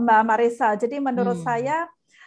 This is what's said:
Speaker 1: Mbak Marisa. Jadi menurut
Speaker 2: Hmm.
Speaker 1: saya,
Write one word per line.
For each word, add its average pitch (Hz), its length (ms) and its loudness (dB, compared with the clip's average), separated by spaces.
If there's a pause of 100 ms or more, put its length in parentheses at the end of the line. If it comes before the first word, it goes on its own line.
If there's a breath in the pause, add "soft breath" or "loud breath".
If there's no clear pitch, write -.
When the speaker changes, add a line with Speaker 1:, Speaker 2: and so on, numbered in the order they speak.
Speaker 1:
Mbak 226 240 4
Marisa. 233 520 0
Jadi 233 240 -4
menurut 247 400 -2
Speaker 2:
Hmm. 165 40 -12
Speaker 1:
saya, 262 400 -2 (420 soft breath)